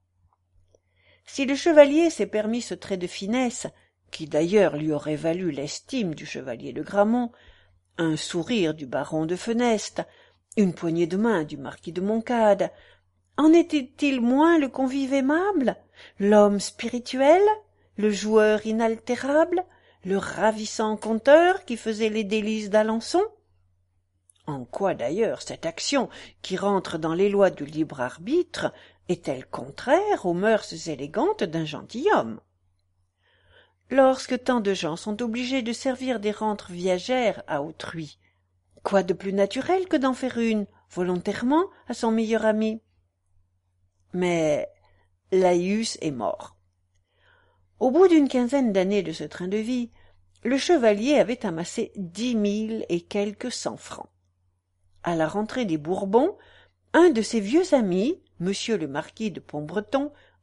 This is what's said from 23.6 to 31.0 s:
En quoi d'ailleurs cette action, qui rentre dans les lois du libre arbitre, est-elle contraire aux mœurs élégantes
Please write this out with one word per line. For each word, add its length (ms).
En 180
quoi 300
d'ailleurs 480
cette 240
action, 420
qui 140
rentre 400
dans 180
les 140
lois 220
du 140
libre 360
arbitre, 720
est-elle 380
contraire 800
aux 80
mœurs 520
élégantes 560